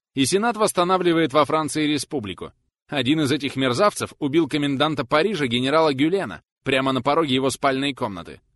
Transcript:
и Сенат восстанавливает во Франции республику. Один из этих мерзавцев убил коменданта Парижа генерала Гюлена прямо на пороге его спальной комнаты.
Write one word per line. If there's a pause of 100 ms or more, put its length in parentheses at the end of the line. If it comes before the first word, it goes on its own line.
(140)
и
Сенат
восстанавливает
во
Франции
республику. (400)
Один
из
этих
мерзавцев
убил
коменданта
Парижа
генерала
Гюлена (200)
прямо
на
пороге
его
спальной
комнаты. (140)